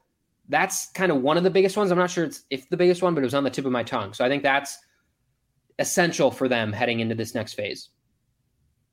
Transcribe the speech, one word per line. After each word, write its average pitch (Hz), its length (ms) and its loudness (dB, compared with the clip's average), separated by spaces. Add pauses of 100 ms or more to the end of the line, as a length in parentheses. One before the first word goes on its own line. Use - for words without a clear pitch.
(480)
that's 165 440 0
kind 185 200 2
of 135 100 0
one 151 140 4
of 175 80 2
the 190 60 4
biggest 190 260 2
ones. 208 140 2
I'm 175 80 2
not 175 120 2
sure 175 140 -2
it's, - 260 -8
if 135 180 -8
the 175 80 -4
biggest 180 260 4
one, 175 120 2
but 147 60 0
it 135 40 2
was 120 100 0
on 139 100 2
the 131 60 0
tip 139 140 -4
of 127 80 0
my 120 100 0
tongue. 110 320 -6
So 127 100 0
I 127 40 4
think 143 140 0
that's 139 360 0 (1000)
essential 165 520 2
for 131 180 -2
them 113 240 0
heading 117 280 0
into 113 140 -2
this 110 200 -6
next 110 200 -6
phase. - 360 -10 (1040)